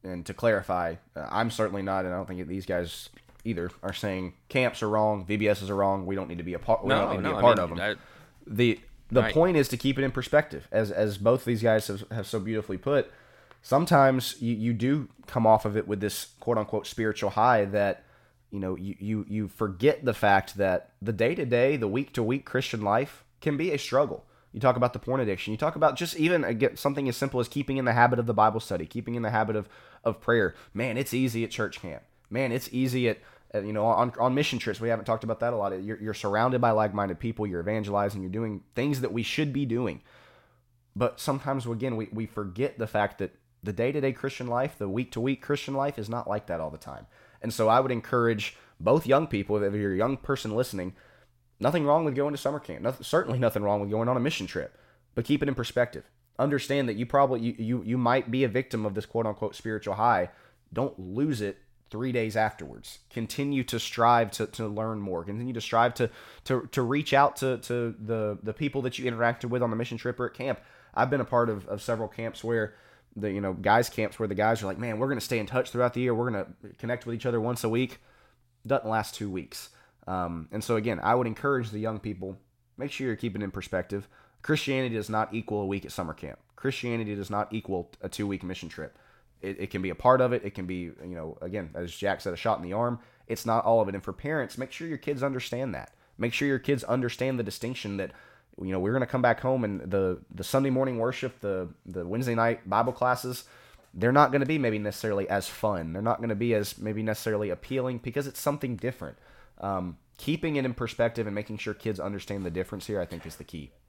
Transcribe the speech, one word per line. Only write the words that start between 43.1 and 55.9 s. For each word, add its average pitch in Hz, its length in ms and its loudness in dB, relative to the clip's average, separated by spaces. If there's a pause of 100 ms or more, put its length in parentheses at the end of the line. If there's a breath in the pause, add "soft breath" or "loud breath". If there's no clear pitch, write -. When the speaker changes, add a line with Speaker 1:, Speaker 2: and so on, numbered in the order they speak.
Speaker 1:
that 95 160 -6 (280)
the 104 80 -4
day-to-day 135 420 0
Christian 131 340 -6
life, 123 300 -2
the 104 120 -4
week-to-week 127 520 -2
Christian 143 340 -4
life 139 220 -2
is 107 120 -8
not 117 180 -4
like 104 200 -4
that 85 120 -4
all 78 120 -4
the 78 60 -14
time. 65 300 -16 (340 soft breath)
And - 120 -6
so 110 160 4
I 117 100 8
would 131 120 2
encourage 117 640 2 (220 loud breath)
both 117 280 4
young 139 200 6
people, 104 360 0
if 101 100 2
you're 101 200 0
a 92 40 0
young 127 200 2
person 120 380 -4
listening, 95 380 -2 (680 soft breath)
nothing 147 260 2
wrong 156 200 4
with 139 100 0
going 143 180 0
to 143 40 -6
summer 143 220 -2
camp. - 220 -12
Noth-, 127 240 -4
certainly 151 340 2
nothing 110 240 2
wrong 104 160 2
with 101 100 -2
going 113 200 0
on 127 80 2
a - 20 0
mission 127 260 -2
trip. - 320 -8 (380 soft breath)
But 120 100 -2
keep 147 160 2
it 143 60 0
in 135 80 0
perspective. 120 480 -2 (340)